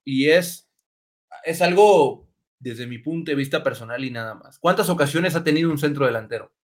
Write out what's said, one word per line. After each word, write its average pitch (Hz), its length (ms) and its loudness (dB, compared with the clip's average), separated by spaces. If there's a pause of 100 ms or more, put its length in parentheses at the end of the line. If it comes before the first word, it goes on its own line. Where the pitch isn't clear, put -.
y 139 240 0
es, 175 400 0 (720)
es 165 200 -2
algo 175 640 4 (320)
desde 123 260 -12
mi 120 140 -14
punto 156 320 -8
de 143 40 -2
vista 139 280 -4
personal 120 420 -8
y 123 60 -8
nada 113 240 -10
más. - 240 -20
¿Cuántas 185 300 2
ocasiones 160 460 0
ha 170 80 -2
tenido 160 280 2
un 147 80 -2
centro 143 260 0
delantero 113 480 -4 (120)